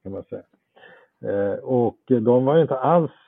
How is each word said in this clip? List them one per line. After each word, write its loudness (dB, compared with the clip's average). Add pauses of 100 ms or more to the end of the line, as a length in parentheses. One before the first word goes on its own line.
kan -14
man -12
säga. -14 (800)
Eh, -4
och -2 (100)
de 2
var 4
inte -2
alls 2 (160)